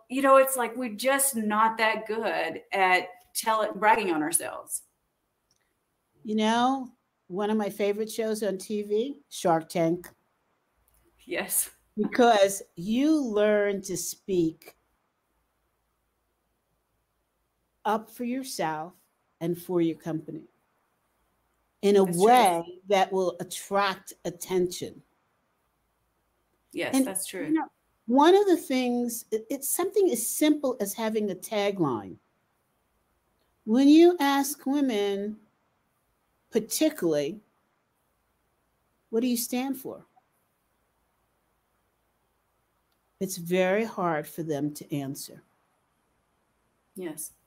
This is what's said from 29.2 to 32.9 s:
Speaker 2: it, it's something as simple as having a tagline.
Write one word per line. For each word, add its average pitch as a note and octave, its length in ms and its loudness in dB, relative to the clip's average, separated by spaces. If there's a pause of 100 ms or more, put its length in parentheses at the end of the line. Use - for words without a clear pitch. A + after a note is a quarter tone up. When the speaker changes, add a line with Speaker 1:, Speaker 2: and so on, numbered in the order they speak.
Speaker 2:
it, A3 180 -4
it's C#4 200 -6
something F#4+ 420 0
as A#3+ 140 -2
simple D4 540 2
as G3+ 140 -4
having A3 380 -2
a F3+ 40 -6
tagline. F3 800 -2 (1500)